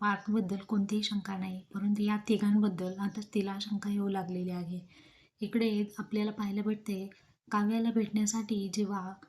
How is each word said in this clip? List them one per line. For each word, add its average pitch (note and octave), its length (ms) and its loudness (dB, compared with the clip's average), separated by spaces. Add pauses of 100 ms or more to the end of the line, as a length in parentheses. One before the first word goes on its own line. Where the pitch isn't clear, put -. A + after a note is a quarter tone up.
पार्थबद्दल G3+ 560 0
कोणतीही G#3 460 0
शंका G3 340 -4
नाही, F#3 220 -6 (140)
परंतु G#3 300 2
या G#3 140 2 (120)
तिघांबद्दल G3+ 720 4
आता G3+ 220 -4 (120)
तिला G3 280 0
शंका G#3 280 -4
येऊ G3+ 180 0
लागलेली F3+ 440 -2
आहे. F3+ 280 -4 (640)
इकडे G#3+ 420 2 (160)
आपल्याला G#3+ 320 -2
पाहायला G3+ 300 -4
भेटते, G3+ 480 -4 (420)
काव्याला A3 400 2
भेटण्यासाठी G#3+ 840 0
जीवा G3+ 260 0 (280)